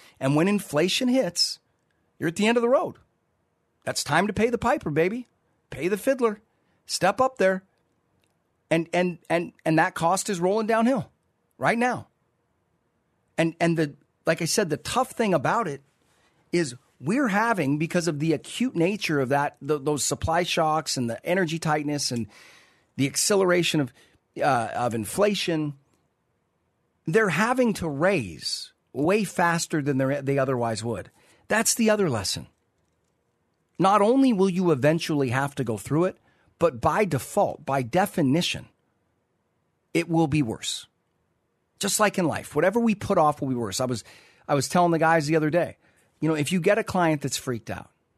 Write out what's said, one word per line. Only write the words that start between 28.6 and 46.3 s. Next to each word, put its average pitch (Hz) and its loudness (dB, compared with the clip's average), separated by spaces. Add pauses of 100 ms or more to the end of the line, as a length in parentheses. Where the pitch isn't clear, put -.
way 180 2
faster 170 0
than 139 0
they're, 135 0
they 139 -2
otherwise 120 -2
would. 113 -6 (360)
That's 214 0
the 220 2
other 208 2
lesson. 104 -4 (1300)
Not 196 4
only 262 4
will 196 2
you 180 2
eventually 147 2
have 135 -2
to 139 -2
go 113 -4
through 156 0
it, - -4 (420)
but 156 2
by 160 2
default, - -2
by 135 0
definition, 160 0 (1300)
it 165 0
will 165 2
be 147 0
worse. - -6 (960)
Just 196 -2
like 202 2
in 185 2
life, 113 -4
whatever 185 2
we 226 2
put - -2
off 151 2
will 139 -4
be 131 -2
worse. 117 -4
I 127 -2
was, 127 -4 (420)
I 151 0
was 139 0
telling 175 4
the 165 2
guys 160 2
the 156 0
other 156 2
day, 156 -2 (440)
you 151 2
know, 156 0